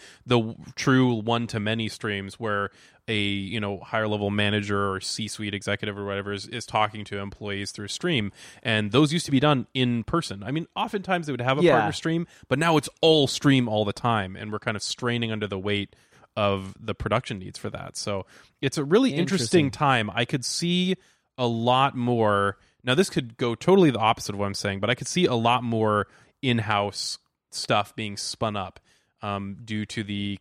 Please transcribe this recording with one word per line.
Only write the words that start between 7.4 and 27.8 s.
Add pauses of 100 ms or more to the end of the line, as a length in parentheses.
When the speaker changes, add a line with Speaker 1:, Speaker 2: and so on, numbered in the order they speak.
Speaker 1:
through
stream. (320)
And
those
used
to
be
done
in
person.
I
mean, (100)
oftentimes
they
would
have
a
Speaker 2:
Yeah.
Speaker 1:
partner
stream, (220)
but
now
it's (120)
all
stream
all
the
time.
And
we're
kind
of
straining
under
the
weight (400)
of
the
production
needs
for
that.
So (360)
it's
a
really
interesting
Speaker 2:
Interesting.
Speaker 1:
time.
I
could
see (420)
a
lot
more. (260)
Now,
this
could
go
totally
the
opposite
of
what
I'm
saying,
but
I
could
see
a
lot
more (340)
in-house (320)
stuff